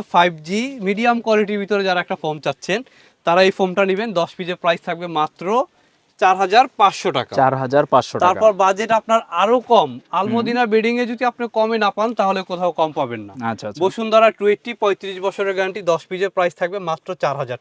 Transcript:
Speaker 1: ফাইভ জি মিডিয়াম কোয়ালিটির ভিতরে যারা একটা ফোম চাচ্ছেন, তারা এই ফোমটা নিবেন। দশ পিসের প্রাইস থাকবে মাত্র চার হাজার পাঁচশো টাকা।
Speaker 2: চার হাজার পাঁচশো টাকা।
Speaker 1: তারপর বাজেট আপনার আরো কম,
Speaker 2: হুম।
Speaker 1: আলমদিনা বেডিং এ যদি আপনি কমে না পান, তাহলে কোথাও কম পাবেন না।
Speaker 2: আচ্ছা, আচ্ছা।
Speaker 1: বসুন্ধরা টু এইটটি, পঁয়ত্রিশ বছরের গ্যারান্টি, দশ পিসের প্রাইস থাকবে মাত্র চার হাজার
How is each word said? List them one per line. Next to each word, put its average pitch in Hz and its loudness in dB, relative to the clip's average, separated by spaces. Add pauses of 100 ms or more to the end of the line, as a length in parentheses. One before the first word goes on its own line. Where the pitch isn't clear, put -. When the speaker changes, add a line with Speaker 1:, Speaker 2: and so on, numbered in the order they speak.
(140)
Speaker 1:
ফাইভ 175 4 (160)
জি 202 -2 (280)
মিডিয়াম 233 0
কোয়ালিটির 208 0
ভিতরে 202 -2
যারা 180 0
একটা 190 -6
ফোম 156 -4
চাচ্ছেন, 180 -4 (460)
তারা 175 4
এই 196 0
ফোমটা 190 0
নিবেন। 202 -2 (120)
দশ 170 -2
পিসের 175 -8
প্রাইস 170 0
থাকবে 170 -8 (140)
মাত্র 156 -4 (760)
চার 185 6
হাজার 202 6 (160)
পাঁচশো 190 2
টাকা। 117 -4
Speaker 2:
চার 131 4
হাজার 135 2
পাঁচশো - 2
টাকা। 180 2
Speaker 1:
তারপর 196 4 (140)
বাজেট 196 0 (100)
আপনার 226 0 (220)
আরো 226 2 (160)
কম, 180 4
Speaker 2:
হুম। 127 -8
Speaker 1:
আলমদিনা 233 -2 (100)
বেডিং 220 2
এ - 0
যদি 233 -8
আপনি 240 -10 (140)
কমে 220 0
না 202 2
পান, 214 -2 (120)
তাহলে 196 0 (100)
কোথাও 180 -2
কম 160 2
পাবেন 117 -4
না। 98 -20 (180)
Speaker 2:
আচ্ছা, 110 -8
আচ্ছা। 107 -8
Speaker 1:
বসুন্ধরা 220 4 (100)
টু 202 -6
এইটটি, 208 -4 (120)
পঁয়ত্রিশ 196 -2 (100)
বছরের 196 -2
গ্যারান্টি, 190 -4 (120)
দশ 160 0
পিসের 185 -4
প্রাইস 180 0
থাকবে 180 -4 (120)
মাত্র - -6 (140)
চার 143 0
হাজার 123 -8